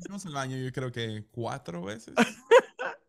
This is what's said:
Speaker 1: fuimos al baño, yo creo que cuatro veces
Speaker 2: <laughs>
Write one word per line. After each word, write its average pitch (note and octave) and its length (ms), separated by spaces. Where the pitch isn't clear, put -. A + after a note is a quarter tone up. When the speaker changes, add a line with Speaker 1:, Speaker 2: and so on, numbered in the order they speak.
Speaker 1:
fuimos G3 240
al D#3 80
baño, C3 220
yo C3 160
creo B2+ 200
que A2 380
cuatro C3+ 520
veces G#3+ 340
Speaker 2:
<laughs> - 920